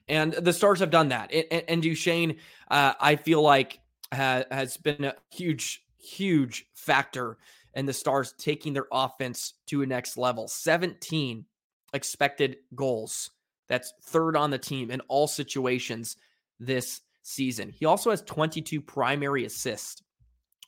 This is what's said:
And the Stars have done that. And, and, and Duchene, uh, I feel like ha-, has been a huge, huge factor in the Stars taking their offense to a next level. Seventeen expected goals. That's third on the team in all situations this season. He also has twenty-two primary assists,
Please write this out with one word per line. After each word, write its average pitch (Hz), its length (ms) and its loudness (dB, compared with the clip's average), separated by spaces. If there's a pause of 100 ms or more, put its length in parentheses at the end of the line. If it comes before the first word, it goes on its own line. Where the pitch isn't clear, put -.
And 156 260 2
the 175 200 2
Stars 202 260 4
have 170 120 2
done 160 180 6
that. 113 240 -4
And, 160 160 2
and, 165 180 -2
and 165 140 2
Duchene, 165 560 0 (320)
uh, 139 300 4
I 151 160 6
feel 156 260 4
like 139 380 6 (340)
ha-, 131 380 2
has 131 260 -4
been 147 280 -2
a 135 100 -4 (160)
huge, - 520 -4 (140)
huge 156 680 0 (100)
factor 131 600 -2 (380)
in 135 100 -2
the 135 80 -2
Stars 135 440 0
taking 151 360 -4
their 139 180 -4
offense 127 600 -4 (140)
to 143 160 -2
a 131 40 -4
next 127 300 -6
level. 120 300 0
Seventeen 160 1000 -2 (480)
expected 139 640 0 (180)
goals. 123 560 -4 (380)
That's 123 240 -2 (100)
third 160 320 2
on 147 160 2
the 135 60 -2
team 127 340 -6
in 131 160 -6
all 147 200 2
situations 127 880 -4 (420)
this 127 420 -4 (220)
season. 113 480 -6
He - 140 -4
also 202 260 4
has 202 100 -2
twenty-two 156 600 -4
primary 139 640 -2
assists, - 580 -8 (640)